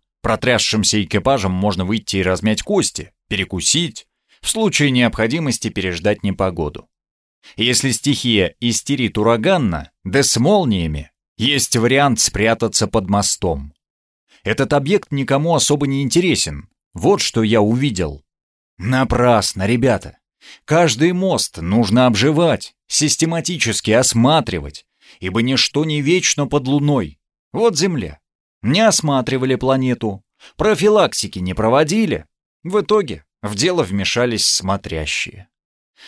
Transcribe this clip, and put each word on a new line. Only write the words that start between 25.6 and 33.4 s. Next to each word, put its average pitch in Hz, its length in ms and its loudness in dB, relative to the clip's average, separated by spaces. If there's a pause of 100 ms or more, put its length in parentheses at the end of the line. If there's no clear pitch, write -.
не 151 160 -2
вечно 151 460 0
под 139 200 -2
луной. 139 520 0 (340)
Вот 214 240 0
Земля. 139 440 -4 (420)
Не 151 180 2
осматривали 131 760 0
планету, 127 720 -2 (320)
профилактики 202 840 2
не 90 160 -4
проводили. 143 720 0 (360)
В 190 180 -2
итоге 165 440 -2 (180)